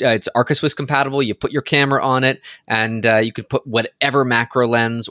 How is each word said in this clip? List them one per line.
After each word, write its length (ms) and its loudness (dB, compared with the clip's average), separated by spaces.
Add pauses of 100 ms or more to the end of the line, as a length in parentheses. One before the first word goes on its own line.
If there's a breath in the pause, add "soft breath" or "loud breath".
uh, 100 2
it's 260 0
Arca 180 2
Swiss 180 0
compatible. 480 -2
You 140 -2
put 160 -4
your 120 -2
camera 380 2
on 220 0
it, 200 0 (260 loud breath)
and, 360 -2
uh, 120 4
you 160 0
could 160 -10
put 180 -4
whatever 580 0
macro 440 0
lens 420 0